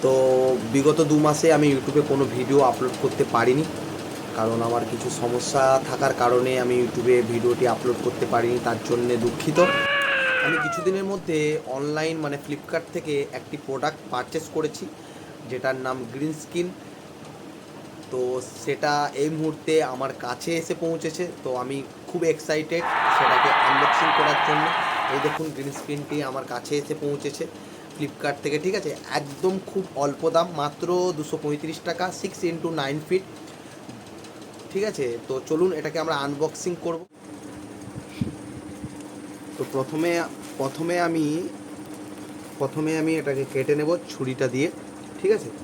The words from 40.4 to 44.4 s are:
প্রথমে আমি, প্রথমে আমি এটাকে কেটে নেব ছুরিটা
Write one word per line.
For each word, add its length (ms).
প্রথমে 360
আমি, 180
প্রথমে 320
আমি 180
এটাকে 320
কেটে 260
নেব 120
ছুরিটা 420